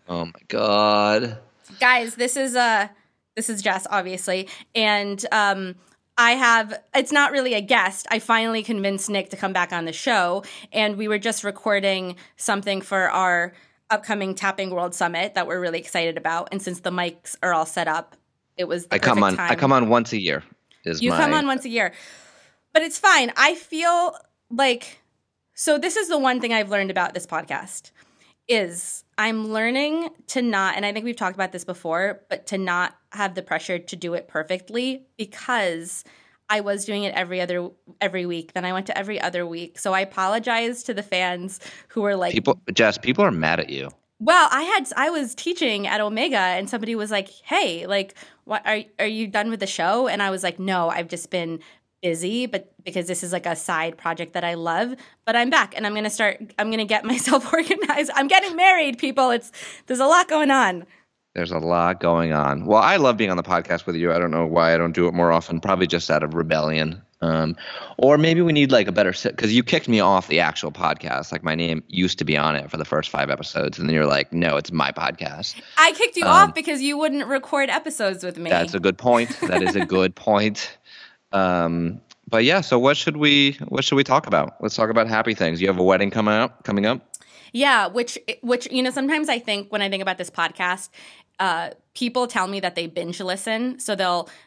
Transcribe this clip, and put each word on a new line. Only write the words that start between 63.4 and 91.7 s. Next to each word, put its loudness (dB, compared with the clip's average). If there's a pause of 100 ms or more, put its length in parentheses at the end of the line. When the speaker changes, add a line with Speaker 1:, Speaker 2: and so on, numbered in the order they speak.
Speaker 1:
podcast -2
with -4
you. 2
I 2
don't 0
know 0
why 4
I 6
don't 0
do 2
it -2
more 4
often, 0
probably 2
just -2
out 2
of -4
rebellion. 0 (200)
Um, 0 (420)
or 10
maybe 4
we 4
need, 6
like, 6
a -2
better 4
sit-, -4
'cause 0
you 4
kicked 0
me 4
off 4
the 2
actual 0
podcast. -4
Like, -6
my -2
name -2
used 0
to -2
be 0
on 2
it -6
for -8
the -6
first -2
five -2
episodes, -4
and -2
then 2
you're 4
like, 0
"No, 0
it's -6
my 0
podcast." -8 (220)
Speaker 2:
I 6
kicked -2
you -2
Speaker 1:
Um, 4 (200)
Speaker 2:
off -14
because -4
you -2
wouldn't 0
record -2
episodes -4
with -8
me. -6
Speaker 1:
That's 2
a -2
good 0
point. 4 (100)
That 0
is 0
a 2
Speaker 2:
<laughs> -
Speaker 1:
good 2
point. 0 (560)
Um, 0 (280)
but 2
yeah, 4
so 2
what 4
should -2
we, 4 (160)
what -2
should 2
we 4
talk 2
about? 2
Let's -4
talk 2
about 4
happy 0
things. 0
You 2
have 2
a 2
wedding 4
coming 2
up, -2
coming 0
up? -4 (360)
Speaker 2:
Yeah, 2
which, -4 (240)
which, -2
you 0
know, 0
sometimes -2
I 0
think -6
when -2
I -2
think -4
about -2
this -8
podcast, -4 (500)
uh, 0 (240)